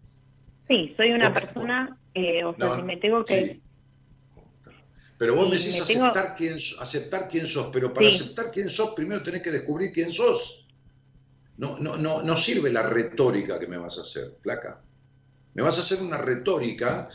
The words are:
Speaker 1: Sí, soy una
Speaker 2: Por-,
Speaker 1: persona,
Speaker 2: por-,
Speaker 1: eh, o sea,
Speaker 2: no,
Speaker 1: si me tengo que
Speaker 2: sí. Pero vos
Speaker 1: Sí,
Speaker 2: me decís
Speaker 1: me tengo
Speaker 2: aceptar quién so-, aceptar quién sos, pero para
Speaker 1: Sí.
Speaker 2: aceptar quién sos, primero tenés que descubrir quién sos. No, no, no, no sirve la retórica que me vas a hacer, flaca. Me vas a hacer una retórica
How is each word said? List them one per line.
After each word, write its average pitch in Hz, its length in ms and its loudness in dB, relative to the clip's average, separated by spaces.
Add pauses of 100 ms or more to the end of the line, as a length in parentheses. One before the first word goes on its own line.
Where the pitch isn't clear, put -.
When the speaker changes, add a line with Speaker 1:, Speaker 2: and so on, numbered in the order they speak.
(680)
Speaker 1:
Sí, 185 280 0
soy 220 140 4
una 233 240 2
Speaker 2:
Por-, - 120 -2
Speaker 1:
persona, 247 520 -4 (160)
Speaker 2:
por-, 185 100 -2
Speaker 1:
eh, 170 200 0
o 170 120 -4
sea, - 120 -2
Speaker 2:
no, - 80 0
Speaker 1:
si 175 60 -4
me 180 140 -6
tengo 220 280 2
que 190 200 2
Speaker 2:
sí. - 180 -8 (1600)
Pero 120 160 4
vos 175 120 6
Speaker 1:
Sí, 180 40 2
Speaker 2:
me 180 80 4
decís 180 220 4
Speaker 1:
me - 140 0
tengo 254 120 4
Speaker 2:
aceptar 190 300 0
quién 160 240 -2
so-, - 200 -6
aceptar 147 480 -4
quién 160 200 -2
sos, 131 240 -2
pero 127 200 0
para 208 160 6
Speaker 1:
Sí. 190 80 6
Speaker 2:
aceptar - 360 -4
quién 190 180 -4
sos, 220 240 0
primero 190 280 -4
tenés 175 200 -6
que 170 80 -4
descubrir 156 420 -2
quién 165 200 -2
sos. - 560 0 (880)
No, 127 220 -6
no, - 160 -6
no, 156 260 0
no 160 140 2
sirve 165 340 2
la 117 140 4
retórica 107 760 2
que 87 80 -6
me 87 120 -8
vas 85 200 -8
a 85 40 -8
hacer, 67 380 -8
flaca. - 400 -8 (760)
Me 107 80 -2
vas 165 140 4
a 180 40 2
hacer 185 220 2
una 165 160 -4
retórica 127 960 -2